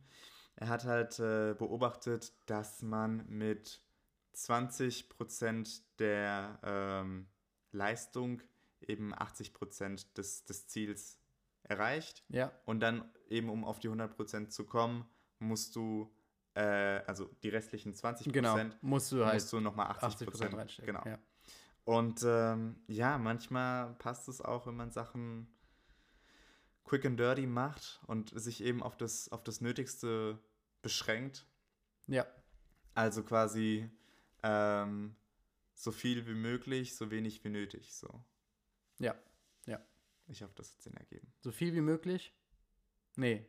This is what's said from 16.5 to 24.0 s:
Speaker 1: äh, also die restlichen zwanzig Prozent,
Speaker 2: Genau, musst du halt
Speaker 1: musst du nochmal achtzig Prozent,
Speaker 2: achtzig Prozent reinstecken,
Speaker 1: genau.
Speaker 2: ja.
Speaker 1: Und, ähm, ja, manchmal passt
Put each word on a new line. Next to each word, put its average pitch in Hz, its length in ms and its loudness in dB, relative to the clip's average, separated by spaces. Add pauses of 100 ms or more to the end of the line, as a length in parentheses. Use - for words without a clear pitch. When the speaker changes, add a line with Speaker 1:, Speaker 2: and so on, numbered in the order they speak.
Speaker 1:
äh, 104 80 2 (440)
also 95 200 -4 (160)
die 110 80 0
restlichen 107 440 -4
zwanzig 120 380 -2
Prozent, 113 480 4
Speaker 2:
Genau, 135 80 -4
musst 135 240 2
du 127 120 6
halt 110 100 8
Speaker 1:
musst 107 180 2
du 110 80 2
nochmal 107 280 2
achtzig 101 120 -4
Prozent, 110 140 0
Speaker 2:
achtzig 113 140 -6
Prozent 104 280 -2
reinstecken, 110 380 -6
Speaker 1:
genau. - 120 -4
Speaker 2:
ja. 110 120 -6 (640)
Speaker 1:
Und, 117 420 4
ähm, 113 500 4 (100)
ja, 120 320 2
manchmal 123 760 0
passt - 340 -6